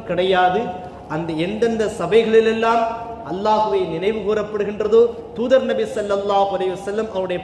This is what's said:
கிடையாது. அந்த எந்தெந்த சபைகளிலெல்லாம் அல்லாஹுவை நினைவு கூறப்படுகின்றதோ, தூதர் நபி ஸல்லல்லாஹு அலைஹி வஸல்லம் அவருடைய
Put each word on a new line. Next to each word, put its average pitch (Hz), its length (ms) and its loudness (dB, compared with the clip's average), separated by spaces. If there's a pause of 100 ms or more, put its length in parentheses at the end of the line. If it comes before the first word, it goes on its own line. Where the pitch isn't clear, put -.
கிடையாது. 185 520 2 (540)
அந்த 165 140 -4 (160)
எந்தெந்த 214 400 0 (140)
சபைகளிலெல்லாம் 226 840 4 (500)
அல்லாஹுவை 208 500 0 (120)
நினைவு 202 340 -2
கூறப்படுகின்றதோ, 208 720 0 (360)
தூதர் 240 340 4
நபி 214 140 0 (100)
ஸல்லல்லாஹு 202 640 0
அலைஹி 185 180 -2
வஸல்லம் 214 400 -6
அவருடைய 180 280 -4